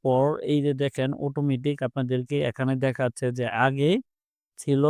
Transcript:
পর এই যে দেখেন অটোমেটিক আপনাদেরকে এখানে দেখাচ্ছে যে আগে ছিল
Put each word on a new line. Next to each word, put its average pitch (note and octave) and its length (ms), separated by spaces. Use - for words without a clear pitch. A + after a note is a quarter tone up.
পর C3 220
এই D3 220
যে C#3+ 120
দেখেন C3+ 400
অটোমেটিক C#3+ 680
আপনাদেরকে B2+ 600
এখানে C3 340
দেখাচ্ছে C3 560
যে B2 140
আগে C#3 320
ছিল C#3 320